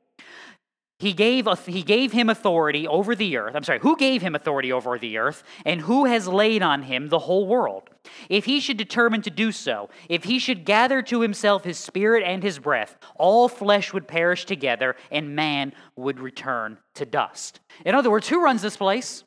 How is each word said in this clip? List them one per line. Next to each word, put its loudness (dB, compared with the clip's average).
He 0
gave 2
a, 2
he -8
gave 2
him 2
authority 2
over 0
the -2
earth. -6
I'm -4
sorry, 0
who 4
gave 0
him -4
authority -2
over -2
the -6
earth, -4
and -2
who 2
has 0
laid 2
on 0
him -4
the 2
whole 0
world? -2
If 0
he 0
should -4
determine 0
to -6
do -2
so, -6
if -2
he 0
should -4
gather 2
to -2
himself 0
his -8
spirit 0
and -4
his -4
breath, -2
all 6
flesh 0
would -6
perish 0
together, -2
and -4
man -2
would -4
return -8
to -8
dust. -6
In 2
other 4
words, 0
who 2
runs 2
this -6
place? -2